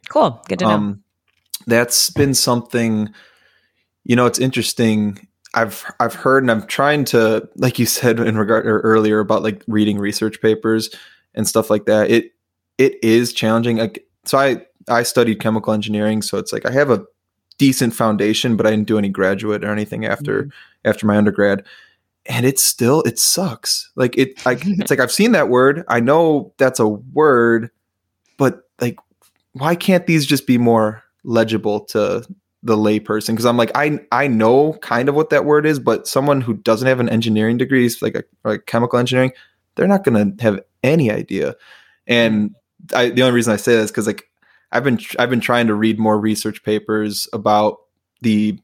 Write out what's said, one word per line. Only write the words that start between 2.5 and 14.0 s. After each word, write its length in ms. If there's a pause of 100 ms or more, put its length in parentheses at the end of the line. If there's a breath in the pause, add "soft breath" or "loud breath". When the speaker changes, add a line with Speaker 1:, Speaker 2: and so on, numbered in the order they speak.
Speaker 2:
you 120
know, 100
it's 120
interesting. 880 (280)
I've, 300 (140)
I've 160
heard, 280
and 80
I'm 160
trying 400
to, 500
like 220
you 80
said 340
in 180
regard, 280
or 140
earlier 400
about, 220
like, 240
reading 320
research 420
papers 500 (440 loud breath)
and 140
stuff 220
like 160
that. 240
It, 220 (460)
it 240
is 300
challenging. 460
Like, 280 (180)